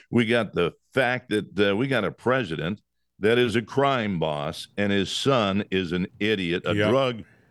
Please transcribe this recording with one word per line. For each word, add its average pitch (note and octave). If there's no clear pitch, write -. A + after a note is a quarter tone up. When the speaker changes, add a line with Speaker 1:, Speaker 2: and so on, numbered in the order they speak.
Speaker 1:
We A#2+
got A2+
the E2+
fact B2+
that, G2+
uh, G2+
we B2+
got B2
a E2+
president F#2+
that A2
is A#2+
a A#2
crime A#2+
boss D#2
and G2+
his G2
son G#2
is F#2
an F2+
idiot, F#2+
a F2
Speaker 2:
Yep. G#2
Speaker 1:
drug, B2